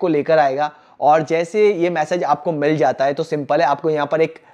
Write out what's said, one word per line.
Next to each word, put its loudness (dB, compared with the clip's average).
को 0
लेकर 2
आएगा। 0
और 4
जैसे 0
ये 0
मैसेज -2
आपको -2
मिल 0
जाता 0
है, 0
तो -4
सिंपल -2
है, 2
आपको -2
यहाँ -2
पर -2
एक 0